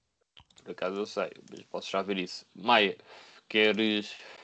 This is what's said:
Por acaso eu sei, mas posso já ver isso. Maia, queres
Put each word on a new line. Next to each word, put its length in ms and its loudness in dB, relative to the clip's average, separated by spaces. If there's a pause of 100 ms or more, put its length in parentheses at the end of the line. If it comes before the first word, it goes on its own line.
(640)
Por 80 -14
acaso 260 -4
eu 80 -2
sei, 260 -4 (200)
mas 120 -14
posso 260 -10
já 120 -2
ver 160 -2
isso. 280 -8 (100)
Maia, 420 4 (500)
queres 640 2 (320)